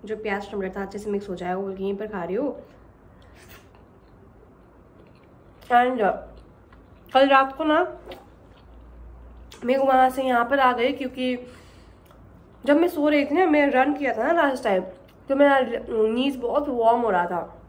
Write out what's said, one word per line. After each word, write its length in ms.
जो 100
प्याज 360
टमाटर 260
था 40
अच्छे 180
से 100
mix 200
हो 60
जाएगा 220
बोल 180
के 80
यहीं 120
पर 120
खा 160
रही 120
हूँ। 200
And, 300
uh, 120
कल 160
रात 280
को 60
ना 160
मैं 120
वहाँ 320
से 140
यहाँ 260
पर 100
आ 140
गई 180
क्योंकि 460
जब 140
मैं 80
सो 220
रही 160
थी 100
ना, 100
मैं 260
run 220
किया 200
था 180
ना 100
last 220
time, 200
तो 60
मेरा 240
नीज 460
बहुत 340
warm 320
हो 80
रहा 160
था। 440